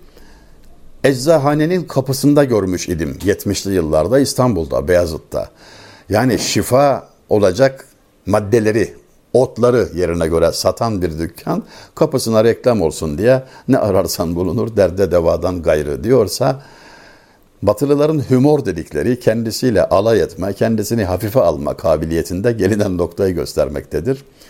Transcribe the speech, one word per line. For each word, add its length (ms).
eczahanenin 760
kapısında 640
görmüş 440
idim 360
yetmişli 500
yıllarda 440
İstanbul'da, 720
Beyazıt'ta. 600
Yani 300
şifa 720
olacak 580
maddeleri, 680
otları 600
yerine 320
göre 260
satan 500
bir 160
dükkan, 440
kapısına 500
reklam 380
olsun 360
diye 240
"Ne 100
ararsan 580
bulunur 400
derde 340
devadan 520
gayrı." 420
diyorsa, 580
Batılıların 680
hümor 340
dedikleri 560
kendisiyle 680
alay 320
etme, 320
kendisini 520
hafife 360
alma 360
kabiliyetinde 760
gelinen 460
noktayı 360
göstermektedir. 920